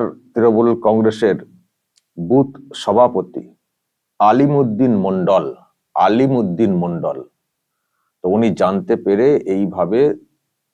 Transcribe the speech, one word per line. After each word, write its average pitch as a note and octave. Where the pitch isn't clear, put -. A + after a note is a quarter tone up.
তৃণমূল A#2
কংগ্রেসের A2
বুথ B2+
সভাপতি G#2+
আলিমুদ্দিন B2
মণ্ডল, F#2+
আলিমুদ্দিন A2
মণ্ডল। D#2+
তো F2+
উনি A2
জানতে F#2+
পেরে G#2+
এইভাবে G2